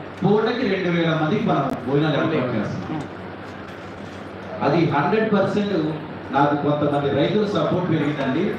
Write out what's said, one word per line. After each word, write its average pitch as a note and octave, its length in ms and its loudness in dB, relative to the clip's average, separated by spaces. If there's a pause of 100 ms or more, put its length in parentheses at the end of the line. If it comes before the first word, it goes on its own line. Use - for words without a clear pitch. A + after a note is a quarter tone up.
(260)
పూటకి A3 420 2
రెండు F3+ 220 0
వేల E3 340 2
మందికి G3+ 220 2
మనం C#3+ 300 0 (120)
భోజనాలు D3 280 2
ఏర్పాటు C3 200 0
చేస్తున్నాం. B2 680 -2 (1600)
అది D#3 280 4
హండ్రెడ్ G#3+ 440 2
పర్సెంట్ G3 640 2 (380)
నాకు D3 220 4
కొంతమంది C#3+ 540 0
రైతుల G3+ 360 2
సపోర్ట్ F3+ 440 0
పెరిగిందండి. C#3+ 680 0